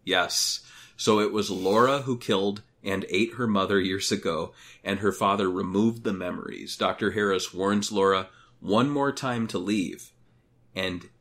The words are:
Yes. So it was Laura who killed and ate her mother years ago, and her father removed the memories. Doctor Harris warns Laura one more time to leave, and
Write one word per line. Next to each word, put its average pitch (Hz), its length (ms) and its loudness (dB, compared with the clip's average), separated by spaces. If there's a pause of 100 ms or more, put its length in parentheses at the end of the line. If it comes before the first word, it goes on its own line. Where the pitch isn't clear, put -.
Yes. - 560 0 (360)
So 107 240 2
it 104 120 0
was 104 180 -2
Laura 110 520 2
who 123 160 -4
killed 101 440 -2 (220)
and 98 240 -4
ate 110 260 0
her 123 120 -2
mother 98 340 2
years 95 320 -2
ago, 82 400 -4 (320)
and 98 160 -2
her 101 120 2
father 101 380 2
removed 98 540 0
the 107 80 0
memories. - 640 -8
Doctor 98 360 0
Harris 98 420 0
warns 101 360 2
Laura 98 380 2 (320)
one 117 300 2
more 139 220 0
time 120 360 -4
to 95 100 -4
leave, 95 540 -2 (640)
and 92 340 -6 (120)